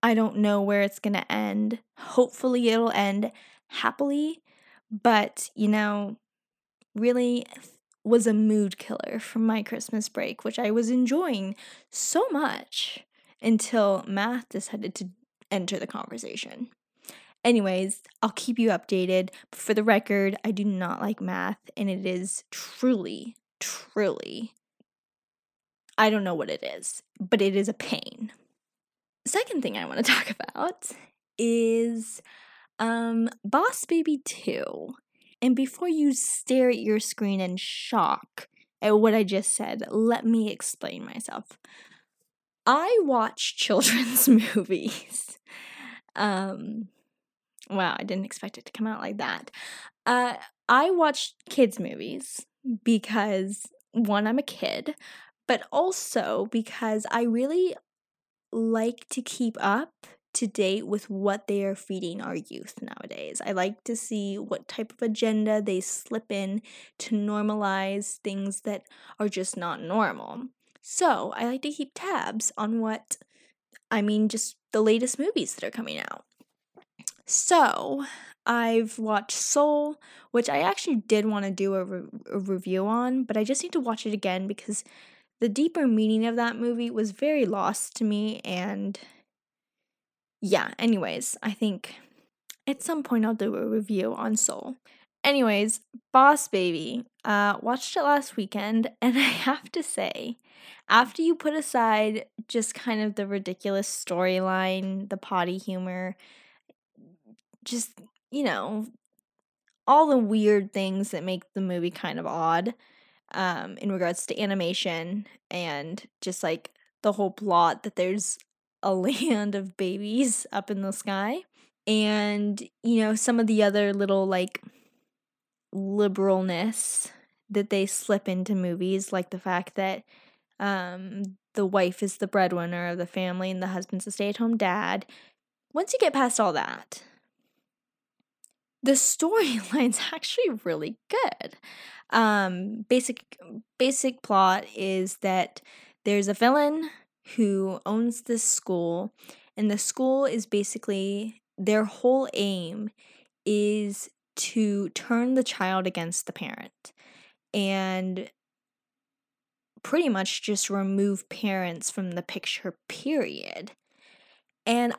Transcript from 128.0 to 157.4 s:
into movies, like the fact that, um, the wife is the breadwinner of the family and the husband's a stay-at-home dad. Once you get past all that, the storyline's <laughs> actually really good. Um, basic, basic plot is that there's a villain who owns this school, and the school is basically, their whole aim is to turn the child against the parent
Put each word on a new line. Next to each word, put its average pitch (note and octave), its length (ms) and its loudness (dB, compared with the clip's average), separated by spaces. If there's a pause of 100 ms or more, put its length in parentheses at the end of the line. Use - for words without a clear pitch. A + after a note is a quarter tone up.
into F#3 240 0
movies, F#3 580 -2
like F#3 200 -2
the F#3 80 -8
fact F3+ 360 -4
that, F#3+ 280 -4 (560)
um, F#3+ 800 -6 (180)
the G3+ 100 2
wife F#3 380 2
is F#3+ 140 -2
the G3+ 100 -2
breadwinner F3 600 0
of F3 100 -4
the F3 100 -4
family F#3 420 -4
and F#3 120 -6
the F#3 60 -2
husband's F#3 380 -4
a G#3 60 -8
stay-at-home A3 440 0
dad. G3 500 0 (680)
Once F4 200 0
you C5 60 2
get D4 140 4
past C4 260 2
all G3 140 2
that, - 500 -6 (1800)
the C4 80 6
storyline's C4 1120 2
<laughs> - 80 -6
actually D#4+ 500 -2
really D#3 340 -4 (120)
good. - 460 -2 (560)
Um, G#3 760 2
basic, - 500 0 (400)
basic C4 440 0
plot F#3+ 440 4 (100)
is F#3+ 420 -2
that F#3 440 0 (440)
there's G3+ 220 2
a G3+ 60 2
villain D4 560 4 (460)
who F#3+ 500 2
owns A#3 380 0
this A#3 200 -2
school, F3 680 -2 (440)
and G#3+ 120 2
the G#3 80 2
school C4 480 2
is A#3 200 0
basically, G3+ 960 -4 (160)
their G#3+ 280 2
whole B3+ 480 2
aim G3+ 560 -2 (560)
is G#3 640 0 (280)
to G3+ 520 0
turn A#3+ 440 0
the C4 100 4
child F#3+ 420 0
against F3 400 -4
the - 80 -10
parent - 600 -12 (600)